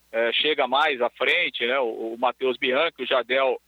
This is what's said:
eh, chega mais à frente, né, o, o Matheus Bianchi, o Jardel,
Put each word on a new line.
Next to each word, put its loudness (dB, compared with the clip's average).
eh, 0
chega 2
mais 2
à 2
frente, 0
né, 0
o, -4
o -10
Matheus 0
Bianchi, 0
o -6
Jardel, 0